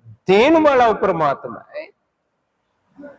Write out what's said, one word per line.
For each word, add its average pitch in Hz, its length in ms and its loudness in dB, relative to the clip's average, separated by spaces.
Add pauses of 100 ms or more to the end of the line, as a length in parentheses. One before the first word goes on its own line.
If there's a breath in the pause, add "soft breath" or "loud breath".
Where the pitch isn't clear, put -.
ਦੇਣ 254 540 0
ਵਾਲਾ 269 260 2
ਉਹ 208 80 0
ਪ੍ਰਮਾਤਮਾ 151 640 -4
ਹੈ। 147 280 -18 (1300)